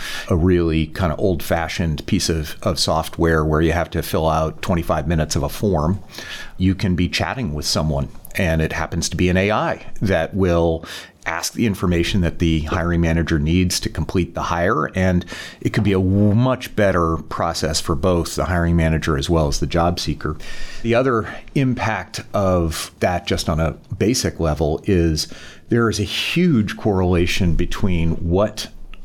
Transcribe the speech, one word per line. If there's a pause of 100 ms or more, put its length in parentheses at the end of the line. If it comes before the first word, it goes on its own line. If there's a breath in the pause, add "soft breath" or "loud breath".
(300 loud breath)
a
really
kind
of
old-fashioned
piece
of,
of
software
where
you
have
to
fill
out
twenty-five
minutes
of
a
form, (580 loud breath)
you
can
be
chatting
with
someone, (260)
and
it
happens
to
be
an
A
I (160)
that
will (440 loud breath)
ask
the
information
that
the
hiring
manager
needs
to
complete
the
hire,
and (380 loud breath)
it
could
be
a
w-,
much
better
process
for
both
the
hiring
manager
as
well
as
the
job
seeker. (460 loud breath)
The
other (220 loud breath)
impact (120)
of (100)
that,
just
on
a (260)
basic
level,
is (420 loud breath)
there
is
a
huge
correlation
between
what (340)